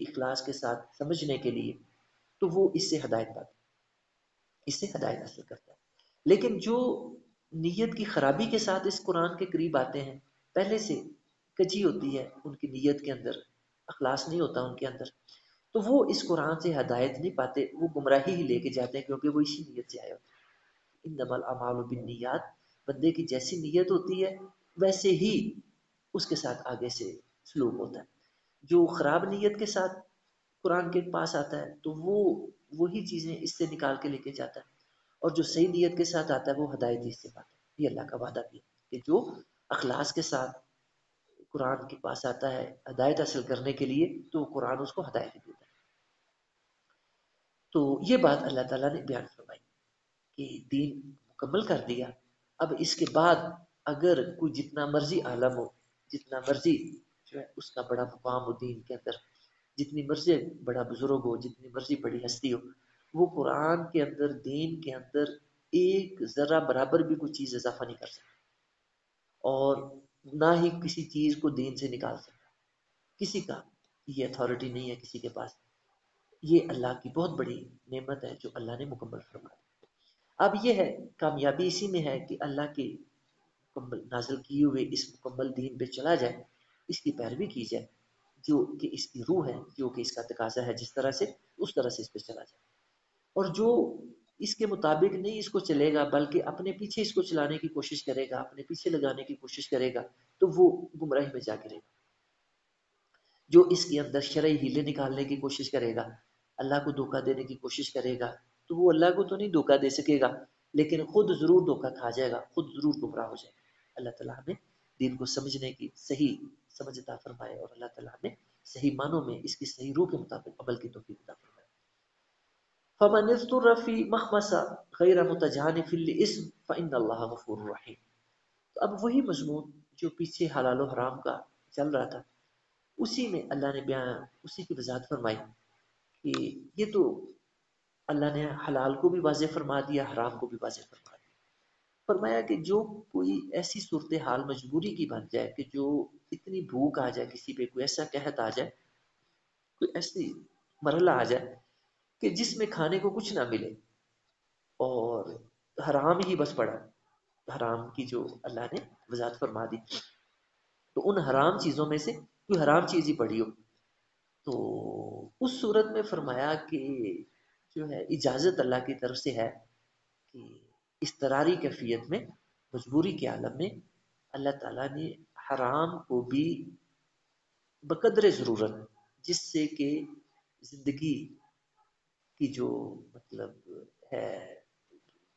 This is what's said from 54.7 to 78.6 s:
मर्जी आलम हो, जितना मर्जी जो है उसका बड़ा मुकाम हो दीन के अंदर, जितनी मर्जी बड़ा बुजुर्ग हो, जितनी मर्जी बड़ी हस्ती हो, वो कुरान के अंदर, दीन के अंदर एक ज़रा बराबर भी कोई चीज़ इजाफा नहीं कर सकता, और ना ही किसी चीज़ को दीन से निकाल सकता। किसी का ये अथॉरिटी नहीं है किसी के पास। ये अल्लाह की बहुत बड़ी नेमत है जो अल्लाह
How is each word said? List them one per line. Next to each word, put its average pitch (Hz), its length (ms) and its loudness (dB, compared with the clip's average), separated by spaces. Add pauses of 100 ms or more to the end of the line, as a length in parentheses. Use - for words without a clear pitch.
मर्जी 147 400 0
आलम 123 280 2
हो, 120 180 -6 (380)
जितना 135 300 -8
मर्जी 143 320 4 (540)
जो - 120 -12
है - 60 -12 (120)
उसका - 260 -8
बड़ा 123 220 0
मुकाम 127 380 -4
हो 120 120 -4
दीन 120 320 -8
के 127 60 -8
अंदर, 117 240 -8 (600)
जितनी 143 280 -4
मर्जी 147 300 2 (280)
बड़ा 123 220 -2
बुजुर्ग 131 380 0
हो, 120 140 0
जितनी 123 320 -12
मर्जी 127 280 -4
बड़ी 120 260 -4
हस्ती 120 260 -4
हो, 120 100 -2 (540)
वो 170 160 4
कुरान 151 540 0 (100)
के 160 80 4
अंदर, 143 380 0
दीन 156 420 -4
के 147 120 -8
अंदर 143 460 -2 (340)
एक 185 540 2
ज़रा 147 340 4
बराबर 135 420 4
भी 156 120 0
कोई 151 160 -4
चीज़ 127 240 -6
इजाफा 120 300 -4
नहीं 117 120 -8
कर - 100 -14
सकता, - 260 -20 (1080)
और 135 580 0 (340)
ना 156 180 6
ही 170 240 4
किसी 160 320 -4
चीज़ 151 320 2
को 156 100 2
दीन 127 240 -2
से 135 140 -4
निकाल 117 280 -6
सकता। - 320 -20 (720)
किसी 196 240 -4
का 135 200 -10 (440)
ये 135 180 -4
अथॉरिटी 127 460 -2
नहीं 123 180 -6
है 120 80 -8
किसी - 220 -14
के 117 120 -8
पास। - 260 -10 (840)
ये 160 160 8 (100)
अल्लाह 127 260 -2
की 127 160 -12
बहुत 165 260 -2
बड़ी 123 180 -4 (360)
नेमत 131 320 -8
है 123 140 -10
जो 120 140 -12
अल्लाह 117 260 -8